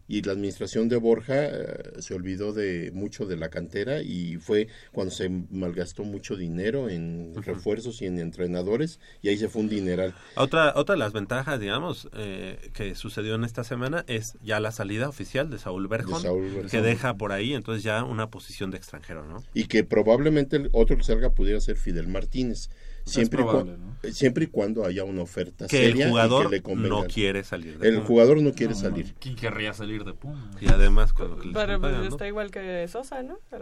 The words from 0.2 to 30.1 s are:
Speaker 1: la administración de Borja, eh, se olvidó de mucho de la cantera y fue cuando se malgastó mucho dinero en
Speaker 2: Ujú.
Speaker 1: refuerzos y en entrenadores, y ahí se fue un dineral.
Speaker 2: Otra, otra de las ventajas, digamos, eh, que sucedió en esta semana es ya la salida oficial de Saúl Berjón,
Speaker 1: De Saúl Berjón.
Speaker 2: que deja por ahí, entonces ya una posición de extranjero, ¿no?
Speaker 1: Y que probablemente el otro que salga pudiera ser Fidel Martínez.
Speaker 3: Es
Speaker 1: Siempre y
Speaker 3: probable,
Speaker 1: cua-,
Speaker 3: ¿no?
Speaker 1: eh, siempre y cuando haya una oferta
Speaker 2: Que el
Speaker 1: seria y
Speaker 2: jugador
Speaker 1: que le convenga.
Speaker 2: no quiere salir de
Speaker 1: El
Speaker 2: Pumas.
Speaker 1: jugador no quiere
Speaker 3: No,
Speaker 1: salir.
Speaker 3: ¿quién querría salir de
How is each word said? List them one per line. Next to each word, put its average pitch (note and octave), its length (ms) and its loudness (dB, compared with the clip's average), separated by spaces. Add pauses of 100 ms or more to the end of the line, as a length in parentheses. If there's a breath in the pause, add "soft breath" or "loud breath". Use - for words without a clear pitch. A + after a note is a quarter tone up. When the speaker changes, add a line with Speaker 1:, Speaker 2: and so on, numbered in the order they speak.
Speaker 1:
la F#2+ 120 -2
administración G2+ 540 -2
de A#2+ 100 2
Borja, A#2 480 2
eh, - 540 -8
se - 140 -10
olvidó F#2+ 380 -4
de F2+ 420 -4
mucho G2+ 320 -8
de F#2 100 -4
la D#2+ 120 -4
cantera G2+ 540 -4
y F2 340 -6
fue G#2+ 320 0 (240 loud breath)
cuando F#2+ 200 -4
se F#2+ 160 -4
malgastó F2+ 760 -6
mucho G2+ 320 -8
dinero F#2+ 520 -2
en E2+ 440 -6
Speaker 2:
Ujú. F#2 100 -10
Speaker 1:
refuerzos G#2 580 -4
y G2+ 60 -6
en F2+ 140 -4
entrenadores, F2+ 800 -4 (200 loud breath)
y G2+ 100 -2
ahí G#2 60 2
se G#2+ 120 -2
fue G#2+ 140 -2
un G#2+ 60 0
dineral. F#2 460 -2 (220 loud breath)
Speaker 2:
Otra, C#3+ 400 4
otra D3 180 2
de E3+ 60 0
las G#2 120 -2
ventajas, A#2+ 460 -4
digamos, A#2 580 -6
eh, F#2+ 560 -10
que G2 220 -8
sucedió G#2+ 400 -6
en A2+ 80 -2
esta A#2 220 -6
semana C3+ 420 -6
es A2+ 380 -6
ya G#2+ 160 0
la G#2+ 100 -2
salida A2 380 -4
oficial C#3 420 -6
de A#2+ 80 -10
Saúl F#2+ 300 -6
Berjón, F#2 340 -4
Speaker 1:
De F#2 60 -4
Saúl F#2 240 0
Berjón. G2 180 -8
Speaker 2:
que A2+ 120 2
deja A#2 320 0
por G2+ 180 -4
ahí, G#2 200 -2
entonces A2+ 300 -4
ya A2 220 0
una A2 260 -4
posición - 400 -8
de - 60 -6
extranjero, - 500 -14
¿no? E2+ 160 -12 (120)
Speaker 1:
Y A2+ 100 0
que G#2+ 180 4
probablemente C#3 720 4
el C#3+ 180 0
otro B2 240 6
que B2 60 4
salga A#2+ 280 4
pudiera G#2+ 280 4
ser G#2 180 2
Fidel E2 300 -2
Martínez. A2 640 -4 (340 soft breath)
Speaker 3:
Es - 100 -8
Speaker 1:
Siempre A#2 260 2
y - 20 4
Speaker 3:
probable, G#2+ 300 0
Speaker 1:
cua-, F2 60 -14
Speaker 3:
¿no? F#2+ 260 -12
Speaker 1:
eh, A2 80 -6
siempre C#3 320 2
y - 20 0
cuando G#2+ 380 -2
haya F#2 180 -2
una F#2+ 200 -4
oferta F2 440 -8
Speaker 2:
Que B2+ 200 4
el A#2 40 8
Speaker 1:
seria C3 160 4
y - 40 4
Speaker 2:
jugador A#2 380 6
Speaker 1:
que G2 100 0
le F#2 40 -10
convenga. F#2+ 260 -2
Speaker 2:
no G#2 200 0
quiere G2 340 0
salir E2 340 -10
de F2 120 4
Speaker 1:
El A2+ 60 8
Speaker 2:
Pumas. G#2+ 120 0
Speaker 1:
jugador A#2 360 8
no C#3+ 100 4
quiere A2 220 -2
Speaker 3:
No, G#2 40 -4
Speaker 1:
salir. F2 400 -4
Speaker 3:
¿quién B2+ 160 -10
querría G#2+ 400 -6
salir G#2 300 -8
de G2 100 -10